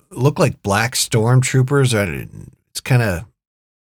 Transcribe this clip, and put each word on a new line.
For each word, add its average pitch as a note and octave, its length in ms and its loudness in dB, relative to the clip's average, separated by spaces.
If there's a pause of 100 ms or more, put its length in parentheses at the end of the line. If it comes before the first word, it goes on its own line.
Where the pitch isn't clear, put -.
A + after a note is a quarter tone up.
(100)
looked B2 280 -2
like - 240 0
black G#2+ 320 -2
stormtroopers. B2+ 1000 2
I, D#2 320 -4 (420)
it's - 100 -12
kinda A2+ 460 0 (680)